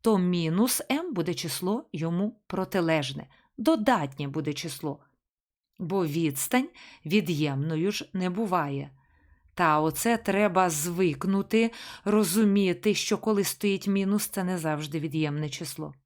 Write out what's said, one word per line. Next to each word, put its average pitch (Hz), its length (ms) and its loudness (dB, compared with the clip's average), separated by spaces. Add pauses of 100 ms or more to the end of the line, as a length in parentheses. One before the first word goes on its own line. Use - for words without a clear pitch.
то 220 180 4
мінус 180 720 2
m 330 220 -2
буде 175 220 -2
число 185 580 -4
йому 175 540 -2
протилежне, 160 800 -2 (320)
додатнє 214 680 2
буде 147 240 -4
число. 151 480 -8 (800)
Бо 180 280 0
відстань 165 640 0 (360)
від'ємною 156 880 0
ж - 200 -8
не 185 180 -2
буває. 165 600 -2 (640)
Та 156 260 4
оце 160 360 0
треба 190 540 2
звикнути, 180 1000 0 (320)
розуміти, 202 880 4
що 208 240 -2
коли 208 260 0
стоїть 196 440 -2
мінус, 196 380 0
це 190 180 -4
не 180 140 -2
завжди 156 420 -4
від'ємне 151 480 -2
число. 151 460 -10 (100)